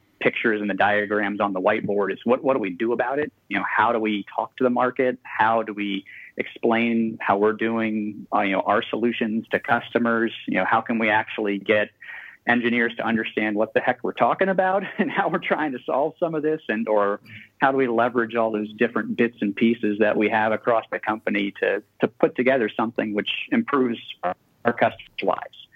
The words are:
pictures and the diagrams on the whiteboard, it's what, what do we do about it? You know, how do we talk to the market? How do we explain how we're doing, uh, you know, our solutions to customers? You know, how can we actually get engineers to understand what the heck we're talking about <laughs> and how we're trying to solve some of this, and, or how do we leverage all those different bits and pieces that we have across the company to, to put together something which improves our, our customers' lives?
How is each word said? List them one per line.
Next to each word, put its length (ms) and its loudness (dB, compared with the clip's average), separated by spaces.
pictures 400 0
and 80 -2
the 40 0
diagrams 680 0
on 140 0
the 80 -4
whiteboard, 500 0
it's 140 -6
what, 180 2
what 100 2
do 60 2
we 100 -2
do 240 -2
about 260 -2
it? 120 -4
You 80 -4
know, 120 -2
how 220 2
do 80 0
we 260 -2
talk 220 -4
to 60 0
the 60 4
market? 540 0
How 400 0
do 100 -8
we 320 -4
explain 840 0
how 160 2
we're 160 4
doing, 720 -2
uh, 60 2
you 120 0
know, 80 0
our 280 2
solutions 600 -2
to 80 2
customers? 720 0
You 80 -2
know, 100 2
how 160 2
can 160 -4
we 120 0
actually 500 0
get 300 2
engineers 520 2
to 80 -4
understand 500 -2
what 180 0
the 60 4
heck 240 -2
we're 100 -2
talking 360 2
about 420 0
<laughs> 60 -14
and 120 0
how 200 0
we're 100 -2
trying 340 -2
to 120 -8
solve 340 0
some 160 -2
of 80 -2
this, 240 0
and, 200 -2
or 320 2
how 120 4
do 60 2
we 100 4
leverage 480 2
all 160 2
those 220 -2
different 420 0
bits 260 0
and 140 -2
pieces 440 2
that 180 4
we 120 2
have 220 2
across 400 0
the 80 -4
company 600 -2
to, 220 0
to 60 2
put 280 0
together 400 2
something 380 -2
which 160 -2
improves 480 0
our, 120 -2
our 80 4
customers' 500 -2
lives? 520 -4